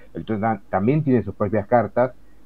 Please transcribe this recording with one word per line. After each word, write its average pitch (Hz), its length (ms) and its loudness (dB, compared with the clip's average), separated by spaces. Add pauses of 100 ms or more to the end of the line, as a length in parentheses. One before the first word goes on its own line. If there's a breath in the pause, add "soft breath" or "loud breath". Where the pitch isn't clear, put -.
(140 soft breath)
el 82 100 -10
Tottenham 95 460 -2
también 127 340 2
tiene 127 180 2
sus 101 120 -8
propias 104 320 -2
cartas 120 460 0 (340 soft breath)